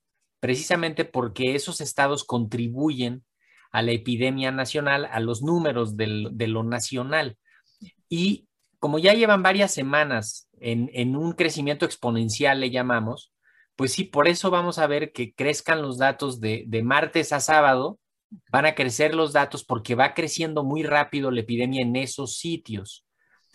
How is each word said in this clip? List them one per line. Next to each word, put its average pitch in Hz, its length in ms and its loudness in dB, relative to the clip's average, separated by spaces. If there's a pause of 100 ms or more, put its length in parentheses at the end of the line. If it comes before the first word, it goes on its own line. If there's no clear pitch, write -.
(400)
precisamente 160 680 -2
porque 127 480 -2
esos 143 280 -4
estados 143 420 0
contribuyen 123 1000 -2 (480)
a 113 120 0
la 117 80 2
epidemia 127 600 0
nacional, 143 600 0
a 113 80 -2
los 113 240 -2
números 139 520 0
del, 107 360 -2
de 117 160 -4
lo 110 160 -2
nacional. 127 760 -4 (720)
Y 175 380 0 (320)
como 147 180 0
ya 185 160 8
llevan 214 300 4
varias 190 280 4
semanas 135 800 -2 (100)
en, 117 340 -2
en 123 220 0
un 160 180 -2
crecimiento 147 520 0
exponencial, 123 760 0
le 131 120 -2
llamamos, 123 600 -2 (440)
pues 135 180 -2
sí, 190 100 -2
por 151 240 2
eso 175 220 2
vamos 175 300 0
a 156 80 4
ver 147 240 -2
que 117 220 -8
crezcan 151 500 0
los 127 160 -6
datos 135 420 0
de, 110 240 -2
de 113 160 -2
martes 151 520 0
a 143 60 0
sábado, 139 600 4 (520)
van 139 140 4
a 156 80 4
crecer 147 400 0
los 160 200 0
datos 139 300 0
porque 120 300 -4
va 131 220 4
creciendo 160 480 -2
muy 143 180 -2
rápido 147 480 0
la 123 120 0
epidemia 123 420 -2
en 120 120 0
esos 131 420 -6
sitios. 113 680 -8 (500)